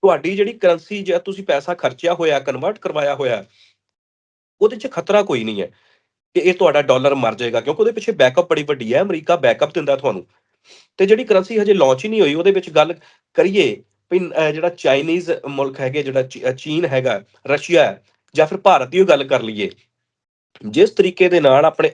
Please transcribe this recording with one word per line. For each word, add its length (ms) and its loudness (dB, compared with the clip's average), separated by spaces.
ਤੁਹਾਡੀ 340 2
ਜਿਹੜੀ 160 0
ਕਰੰਸੀ, 500 -2
ਜੇ 160 -2
ਤੁਸੀਂ 260 -10
ਪੈਸਾ 300 -4
ਖਰਚਿਆ 400 -4
ਹੋਇਆ, 240 -2
ਕਨਵਰਟ 400 -6
ਕਰਵਾਇਆ 360 -4
ਹੋਇਆ, 300 -4
ਉਹਦੇ 140 0
'ਚ 140 -10
ਖਤਰਾ 320 0
ਕੋਈ 220 -4
ਨਹੀਂ 180 -6
ਹੈ 40 -6
ਕਿ 60 2
ਇਹ 140 0
ਤੁਹਾਡਾ 280 2
ਡਾਲਰ 320 2
ਮਰ 200 -2
ਜਾਏਗਾ, 260 -4
ਕਿਉਂਕਿ 220 -2
ਉਹਦੇ 100 2
ਪਿੱਛੇ 200 -6
ਬੈਕਅਪ 380 2
ਬੜੀ 120 0
ਵੱਡੀ 320 -4
ਹੈ। 60 2
ਅਮਰੀਕਾ 360 -2
ਬੈਕਅਪ 380 0
ਦਿੰਦਾ 220 -2
ਤੁਹਾਨੂੰ। 300 -6
ਤੇ 100 2
ਜਿਹੜੀ 180 4
ਕਰੰਸੀ 340 0
ਹਜੇ 160 2
ਲਾਂਚ 300 2
ਹੀ 60 -6
ਨਹੀਂ 100 -2
ਹੋਈ, 140 2
ਉਹਦੇ 160 0
ਵਿੱਚ 200 -2
ਗੱਲ 240 2
ਕਰੀਏ 480 0
ਵੀ, 60 2
ਅਹ, 340 -2
ਜਿਹੜਾ 160 -4
ਚਾਈਨੀਜ਼ 600 -2
ਮੁਲਕ 320 -6
ਹੈਗੇ, 220 -4
ਜਿਹੜਾ 200 -2
ਚੀ-, 260 -8
ਅਹ, 40 -4
ਚੀਨ 320 -6
ਹੈਗਾ, 380 -2
ਰਸ਼ੀਆ 380 2
ਹੈ, 180 -4
ਜਾਂ 120 2
ਫਿਰ 120 -8
ਭਾਰਤ 300 4
ਦੀ 120 0
ਉਹ 60 6
ਗੱਲ 180 4
ਕਰ 180 0
ਲਈਏ, 280 -6
ਜਿਸ 240 4
ਤਰੀਕੇ 380 2
ਦੇ 120 4
ਨਾਲ 240 6
ਆਪਣੇ 280 2